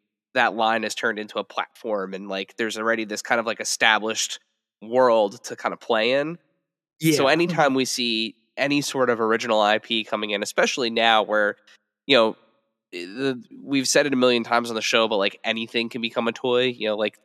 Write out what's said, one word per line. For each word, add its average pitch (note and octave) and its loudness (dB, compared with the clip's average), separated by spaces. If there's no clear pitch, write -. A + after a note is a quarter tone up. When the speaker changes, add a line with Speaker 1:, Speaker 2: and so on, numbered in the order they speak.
Speaker 1:
that A#2 2
line A2 0
is G#2 -6
turned A2 -4
into G#2+ -8
a G#2 -6
platform, G2 -8
and, G2+ -12
like, G2 -8
there's A2 -4
already A2+ -2
this G#2 -8
kind A#2+ 0
of, A2 -6
like, G#2+ -4
established A2 0
world A2+ 2
to A#2 -12
kinda G2 -4
play A2+ 0
in. D3 -2
So D3+ 2
Speaker 2:
Yeah. C3+ 6
Speaker 1:
anytime D#3+ 2
we C3 0
see A2+ -4
any C#3+ 0
sort C3 0
of A#2 0
original A2+ 2
I G#2 4
P A2 -4
coming G#2+ -6
in, G2+ -2
especially C#3+ -2
now A2+ 4
where, G#2 0
you C#3 4
know, A2 4
the, A#2 -6
we've C3+ -2
said C#3+ 4
it C3+ -2
a - 0
million B2 2
times A#2+ 0
on A2+ -6
the A2 -2
show, A2+ 2
but, G#2+ 0
like, G2+ 0
anything A2+ -4
can A#2+ -8
become A2+ -2
a A#2 -2
toy. B2+ 0
You A#2+ -4
know, G#2+ -2
like, G#2+ -4